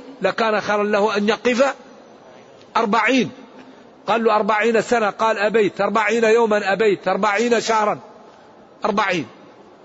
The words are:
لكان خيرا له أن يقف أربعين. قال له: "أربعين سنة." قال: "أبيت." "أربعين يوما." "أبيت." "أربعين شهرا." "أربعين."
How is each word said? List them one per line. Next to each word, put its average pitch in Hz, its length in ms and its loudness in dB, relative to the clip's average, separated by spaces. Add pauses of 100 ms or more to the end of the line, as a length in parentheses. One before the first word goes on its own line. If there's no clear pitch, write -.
(220)
لكان 208 380 0
خيرا 208 240 -2
له 208 320 0
أن 208 120 0
يقف 247 460 0 (1000)
أربعين. 220 540 0 (760)
قال 220 180 0
له: 214 120 2
"أربعين 214 460 0
سنة." 220 280 0
قال: 220 280 -2
"أبيت." 208 420 0
"أربعين 214 440 0
يوما." 214 480 2
"أبيت." 196 360 0
"أربعين 208 520 0
شهرا." 208 380 0 (840)
"أربعين." 196 420 -2 (580)